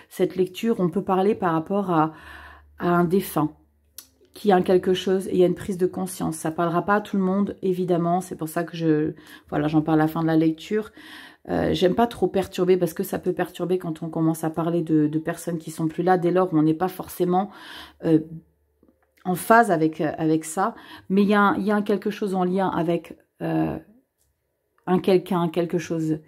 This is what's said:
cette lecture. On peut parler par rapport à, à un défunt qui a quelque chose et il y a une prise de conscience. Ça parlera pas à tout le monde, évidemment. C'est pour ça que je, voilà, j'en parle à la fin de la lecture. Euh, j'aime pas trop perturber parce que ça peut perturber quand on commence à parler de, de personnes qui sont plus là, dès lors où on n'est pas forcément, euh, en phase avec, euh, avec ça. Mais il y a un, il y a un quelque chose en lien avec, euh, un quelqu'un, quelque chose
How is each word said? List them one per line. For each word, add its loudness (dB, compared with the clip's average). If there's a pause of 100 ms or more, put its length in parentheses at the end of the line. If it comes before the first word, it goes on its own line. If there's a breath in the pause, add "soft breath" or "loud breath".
cette -2
lecture. -2
On 2
peut -4
parler 2
par 0
rapport -2
à, 2 (680 loud breath)
à -2
un 4
défunt 0 (800)
qui 2
a 6
quelque 2
chose -2
et -6
il 2
y 6
a 6
une 2
prise -6
de 2
conscience. -6
Ça -4
parlera -2
pas 2
à 2
tout -6
le 2
monde, 0
évidemment. 0
C'est -10
pour -6
ça -4
que -10
je, 0 (340 loud breath)
voilà, -2
j'en 4
parle 2
à 4
la 0
fin -4
de 0
la 2
lecture. 0 (560 loud breath)
Euh, 0
j'aime 4
pas 4
trop -2
perturber 0
parce -2
que -8
ça -6
peut -4
perturber -4
quand -8
on -8
commence 0
à 0
parler -2
de, 2
de -2
personnes -4
qui -12
sont -4
plus -4
là, 4
dès 2
lors 2
où 2
on 4
n'est 4
pas -2
forcément, -2 (540 loud breath)
euh, 4 (1040)
en 0
phase 4
avec, 0
euh, 0
avec 0
ça. -4 (340 loud breath)
Mais 4
il 4
y 4
a 6
un, 4
il -4
y 0
a 2
un 0
quelque -2
chose -4
en 0
lien 0
avec, -2 (240)
euh, -2 (1080)
un 2
quelqu'un, 2
quelque -2
chose -2